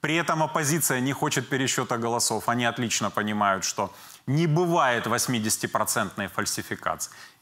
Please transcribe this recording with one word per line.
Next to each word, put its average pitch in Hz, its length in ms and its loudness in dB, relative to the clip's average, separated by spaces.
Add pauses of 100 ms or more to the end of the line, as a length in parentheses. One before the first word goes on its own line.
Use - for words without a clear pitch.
при 151 160 0
этом 165 260 2
оппозиция 151 580 0
не 135 120 0
хочет 139 360 -2
пересчета 127 500 0
голосов. 117 500 0
Они 120 160 0
отлично 113 460 0
понимают, 104 540 0
что - 280 -2 (340)
не 151 200 2
бывает 151 600 4
восьмидесятипроцентной 110 1200 0
фальсификации. - 840 -6 (300)